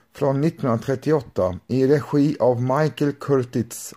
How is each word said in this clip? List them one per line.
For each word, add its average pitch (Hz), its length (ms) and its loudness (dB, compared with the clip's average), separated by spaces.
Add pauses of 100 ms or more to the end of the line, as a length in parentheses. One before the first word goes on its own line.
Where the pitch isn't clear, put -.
(140)
från 139 260 0
nittonhundratrettioåtta 127 1300 -2
i 131 200 2
regi 143 540 2
av 123 220 2
Michael 143 500 0
Curtiz 127 840 -4